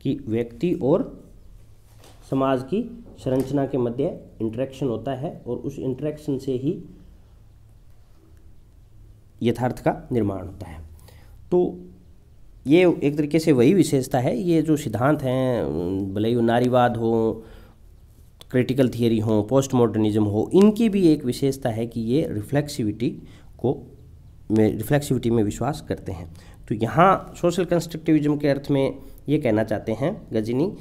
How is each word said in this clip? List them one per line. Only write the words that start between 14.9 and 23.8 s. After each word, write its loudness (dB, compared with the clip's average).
हैं, -2
भले 0
ही 2
वो 2
नारीवाद 2
हो, 0
क्रिटिकल 2
थियरी 2
हो, 2
पोस्टमॉडर्निज्म 2
हो, 0
इनकी 6
भी 2
एक 4
विशेषता -2
है -2
कि -6
ये 0
रिफ्लेक्सिविटी -2
को, -4